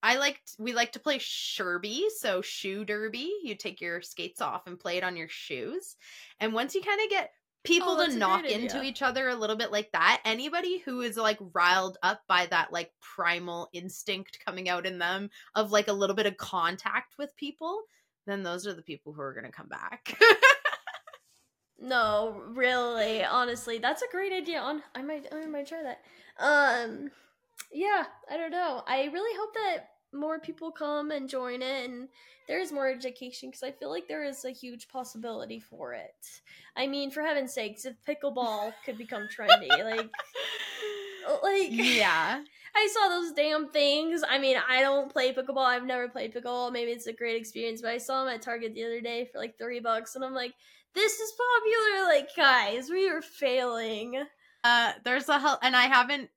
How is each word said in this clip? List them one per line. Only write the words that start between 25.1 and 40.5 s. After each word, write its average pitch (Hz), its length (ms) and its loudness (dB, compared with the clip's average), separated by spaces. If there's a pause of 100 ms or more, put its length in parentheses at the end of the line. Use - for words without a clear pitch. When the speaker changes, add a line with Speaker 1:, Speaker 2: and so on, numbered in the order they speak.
Speaker 2:
I 311 140 -8
might 285 200 -6
try 320 160 -10
that. 262 220 -10 (340)
Um, 269 720 4 (640)
yeah, 370 340 0 (240)
I 294 60 -6
don't 330 140 -6
know. 330 360 -4
I 269 200 0
really 370 320 -4
hope 427 160 -6
that 403 360 -4 (220)
more 311 280 -4
people 320 320 -10
come 294 400 -4
and 269 160 -6
join 254 340 -6
it, 262 280 -4
and 254 180 -12 (400)
there 330 120 -2
is 320 120 -6
more 277 160 0
education, 262 640 -8
'cause - 100 -14
I 269 100 -6
feel 285 180 -8
like 349 180 -6
there 302 160 -6
is 277 200 -8
a 254 60 -6
huge 247 380 -14
possibility 226 720 -10
for 123 340 -12
it. - 480 -16 (340)
I 269 120 0
mean, 277 240 -4
for 302 100 -4
heaven's 294 320 0
sakes, 214 320 -6
if - 180 -14
pickleball 240 720 -2 (100)
could 226 140 -8
become 220 300 -8
trendy, 698 560 6
like, 453 280 -4 (600)